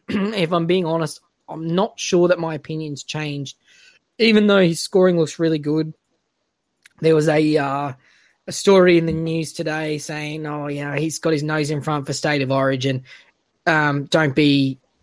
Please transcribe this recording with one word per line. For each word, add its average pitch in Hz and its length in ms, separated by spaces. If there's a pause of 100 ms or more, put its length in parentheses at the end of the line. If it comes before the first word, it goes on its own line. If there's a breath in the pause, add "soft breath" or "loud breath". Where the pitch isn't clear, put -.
<clears throat> - 40
if 196 440
I'm 170 140
being 180 200
honest, 160 340 (280)
I'm 160 260
not 196 240
sure 175 300
that 175 100
my 160 160
opinion's 151 480
changed, 147 540 (600 soft breath)
even 214 280
though 202 160
his 165 180
scoring 185 380
looks 156 200
really 160 200
good. 151 360 (1040)
There 160 140
was 156 140
a, 151 280
uh, 139 360 (540 soft breath)
a 180 60
story 180 460
in 165 80
the 160 60
news 160 400
today 156 460
saying, 151 480
"Oh, 147 220
you 143 160
know, 143 100
he's 151 240
got 165 140
his 147 100
nose 151 280
in 147 120
front 143 240
for 151 60
State 147 300
of 131 80
Origin." 135 540 (640 loud breath)
Um, 147 400
don't 156 280
be 139 440 (240)